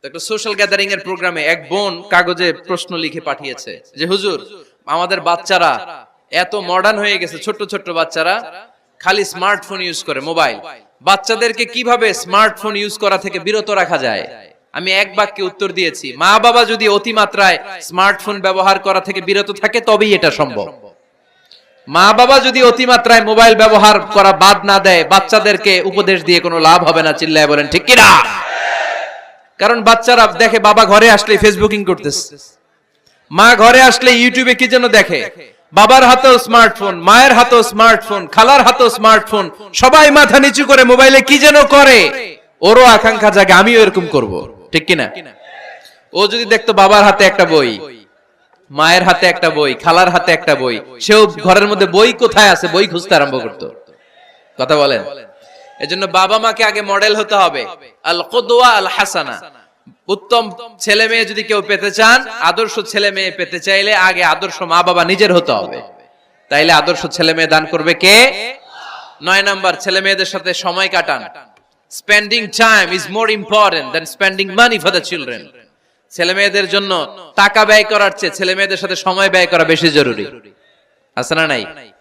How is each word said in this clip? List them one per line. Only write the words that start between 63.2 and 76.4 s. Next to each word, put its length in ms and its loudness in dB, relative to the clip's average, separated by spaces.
পেতে 280 -10
চাইলে 360 -2
আগে 280 0
আদর্শ 380 -4
মা 220 0
বাবা 220 0
নিজের 280 0
হতে 180 0
হবে। 300 -6
তাইলে 240 0
আদর্শ 320 -2
ছেলে 280 -4
মেয়ে 140 -2
দান 180 0
করবে 280 -4
কে? 600 0
নয় 200 -2
নাম্বার, 360 -2
ছেলে 220 -4
মেয়েদের 240 -2
সাথে 280 -8
সময় 360 -4
কাটান। 340 -4
Spending 500 -2
time 480 0
is 200 -8
more 180 -2
important 640 -2
than 80 -6
spending 400 -4
money 220 2
for 160 -4
the 60 -2
children। 380 -10
ছেলে 220 -6
মেয়েদের 360 -2